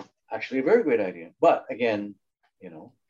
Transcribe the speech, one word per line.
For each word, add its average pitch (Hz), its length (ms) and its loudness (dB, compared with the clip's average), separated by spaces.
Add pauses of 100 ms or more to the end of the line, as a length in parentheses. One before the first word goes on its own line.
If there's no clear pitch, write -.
(300)
actually 120 300 -6
a 131 40 -2
very 220 200 4
great 123 160 2
idea. 90 300 -6 (100)
But 160 300 4
again, 107 460 -2 (440)
you 92 100 -18
know, 80 220 -20 (180)